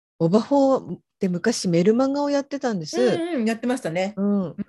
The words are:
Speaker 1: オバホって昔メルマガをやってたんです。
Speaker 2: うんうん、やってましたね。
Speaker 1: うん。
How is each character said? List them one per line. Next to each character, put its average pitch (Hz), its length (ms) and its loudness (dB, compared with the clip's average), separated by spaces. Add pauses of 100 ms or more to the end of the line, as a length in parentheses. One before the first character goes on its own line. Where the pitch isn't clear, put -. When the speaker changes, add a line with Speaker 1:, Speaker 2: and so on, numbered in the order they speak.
(180)
Speaker 1:
オ 165 100 2
バ 202 120 4
ホ 269 360 2
っ - 220 -8 (200)
て 196 100 -2
昔 180 400 -2
メ 170 160 4
ル 220 100 6
マ 269 140 2
ガ 285 140 -2
を 285 80 0
や 285 100 0
っ 277 40 -4
て 285 160 -8
た 240 140 -2
ん 180 60 -4
で 156 60 -8
す。 226 140 -4
Speaker 2:
う 220 180 4
ん 349 180 -4
う - 40 -2
ん、 220 60 -2
や 226 80 0
っ 226 40 -6
て 240 80 -8
ま 254 100 0
し 262 40 -10
た 165 100 -6
ね。 190 260 -2
Speaker 1:
う 190 60 -4
ん。 196 340 -2 (120)